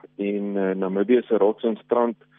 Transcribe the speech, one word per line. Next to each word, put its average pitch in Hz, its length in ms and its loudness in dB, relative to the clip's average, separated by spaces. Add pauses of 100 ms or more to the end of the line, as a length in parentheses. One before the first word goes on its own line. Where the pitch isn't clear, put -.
(160)
en, 101 400 -4
eh, 95 200 0
Namibië 101 500 0
se 110 100 0
rots 101 280 0
en 110 200 -2
strand 120 320 0 (220)